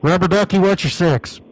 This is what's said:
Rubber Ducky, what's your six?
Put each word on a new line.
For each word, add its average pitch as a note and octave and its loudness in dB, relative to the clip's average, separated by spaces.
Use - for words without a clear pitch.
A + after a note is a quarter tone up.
Rubber F3+ 0
Ducky, G3+ 0
what's F#3+ 2
your D#3 -2
six? D#3 -2